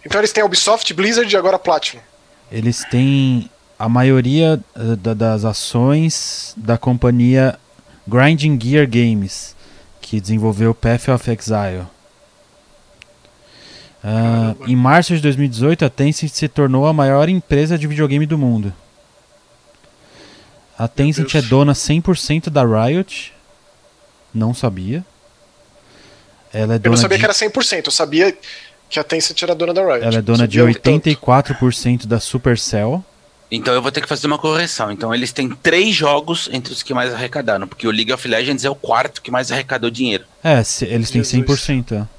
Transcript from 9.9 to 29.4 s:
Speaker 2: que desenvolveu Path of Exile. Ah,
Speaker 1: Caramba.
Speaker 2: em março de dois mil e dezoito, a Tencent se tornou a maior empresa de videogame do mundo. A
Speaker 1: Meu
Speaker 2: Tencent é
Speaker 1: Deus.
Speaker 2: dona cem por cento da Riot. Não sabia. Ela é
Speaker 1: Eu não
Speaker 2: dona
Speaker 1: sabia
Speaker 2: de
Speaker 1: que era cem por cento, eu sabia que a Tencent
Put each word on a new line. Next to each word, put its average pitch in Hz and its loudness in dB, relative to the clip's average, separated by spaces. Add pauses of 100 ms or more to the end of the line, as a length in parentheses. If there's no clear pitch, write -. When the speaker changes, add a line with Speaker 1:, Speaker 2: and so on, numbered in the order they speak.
Speaker 2:
que 107 -6
desenvolveu 110 0
Path 120 -2
of 123 0
Exile. 101 -4 (2250)
Ah, 113 0
Speaker 1:
Caramba. - -6
Speaker 2:
em 127 4
março 156 4
de 156 0
dois 143 2
mil 143 0
e - 0
dezoito, 135 0
a 139 2
Tencent 147 -2
se - -4
tornou 139 2
a 160 4
maior 143 4
empresa 165 0
de 151 -2
videogame 147 0
do 156 -2
mundo. 117 0 (2000)
A 117 -4
Speaker 1:
Meu 117 -4
Speaker 2:
Tencent 147 0
é 156 2
Speaker 1:
Deus. 120 -2
Speaker 2:
dona 139 4
cem 151 0
por 175 0
cento 160 -4
da 147 2
Riot. 120 0 (1000)
Não 110 0
sabia. 110 -4 (1500)
Ela 110 0
é - -
Speaker 1:
Eu 110 0
não - -
Speaker 2:
dona 117 4
Speaker 1:
sabia 190 4
Speaker 2:
de - 2
Speaker 1:
que 214 2
era 208 2
cem 214 0
por 233 -2
cento, 170 -4
eu 143 -2
sabia 160 2 (520)
que - -4
a 151 -4
Tencent 160 -4